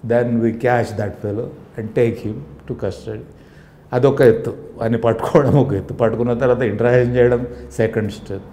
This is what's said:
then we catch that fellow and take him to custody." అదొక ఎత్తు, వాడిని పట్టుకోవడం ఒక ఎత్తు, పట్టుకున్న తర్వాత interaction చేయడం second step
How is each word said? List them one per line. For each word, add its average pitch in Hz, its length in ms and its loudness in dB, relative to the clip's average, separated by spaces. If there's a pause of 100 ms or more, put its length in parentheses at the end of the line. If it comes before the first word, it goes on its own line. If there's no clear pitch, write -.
then 117 200 2
we 117 200 2
catch 120 400 0
that 104 240 -6 (140)
fellow 104 200 -4 (340)
and 107 180 -8
take 117 160 2 (140)
him 107 60 -6 (360)
to 123 40 -6
custody." 110 460 -8 (760)
అదొక 127 280 4
ఎత్తు, - 360 4 (200)
వాడిని 113 200 -2
పట్టుకోవడం 120 580 2
ఒక 135 180 4
ఎత్తు, 95 200 -4
పట్టుకున్న 117 400 0
తర్వాత 123 280 2
interaction 120 540 2
చేయడం 123 320 4 (300)
second 110 340 0
step - 420 -12